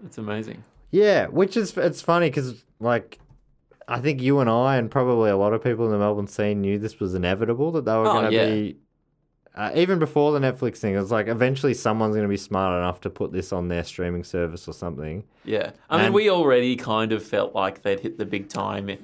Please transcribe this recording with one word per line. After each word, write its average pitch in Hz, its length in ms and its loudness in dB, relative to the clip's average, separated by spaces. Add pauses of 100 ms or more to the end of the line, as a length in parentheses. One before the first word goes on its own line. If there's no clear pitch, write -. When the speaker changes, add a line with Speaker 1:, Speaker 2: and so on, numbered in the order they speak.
Speaker 1:
it's - 140 -18
amazing. 110 440 -8 (300)
Speaker 2:
Yeah, 180 340 4
which 190 300 0
is, 220 200 -2
it's 151 240 0
funny 170 300 2
'cause, 127 340 -6 (160)
like, 117 380 -2 (680)
I 120 120 -4
think 135 220 -2
you 139 160 4
and 123 100 4
I 127 280 4
and 113 140 0
probably 123 400 2
a 98 60 4
lot 104 160 2
of 113 100 -2
people 117 220 0
in 110 60 2
the 104 80 2
Melbourne 104 300 0
scene 104 340 -2
knew 101 160 0
this 107 220 -8
was 92 140 -2
inevitable, 113 580 0
that 151 120 -2
they 110 80 0
were 110 160 4
Speaker 1:
Oh, 107 60 4
Speaker 2:
gonna 110 160 2
Speaker 1:
yeah. 110 160 4
Speaker 2:
be, 107 300 -2 (800)
uh, 104 200 -6
even 180 240 2
before 147 340 2
the 147 60 2
Netflix 131 400 0
thing, 101 160 -2
it 98 60 0
was 98 100 -4
like, 107 160 2
eventually 127 480 2
someone's 110 400 0
gonna 107 140 0
be 101 100 0
smart 95 400 -2
enough 90 240 -2
to 95 80 -6
put - 220 -6
this 92 200 -6
on 87 160 -4
their 87 160 -2
streaming 87 400 -6
service 85 440 -6
or - 40 -10
something. 80 520 -10 (200)
Speaker 1:
Yeah. 104 280 -4 (180)
I 160 80 0
mean, 214 80 4
Speaker 2:
And 202 80 2
Speaker 1:
we 208 160 4
already 127 460 4
kind 110 360 -2
of 107 100 0
felt 101 320 -2
like 98 280 -2
they'd 98 180 -2
hit - 160 -8
the 107 80 -6
big 98 240 -6
time 101 400 -6 (160)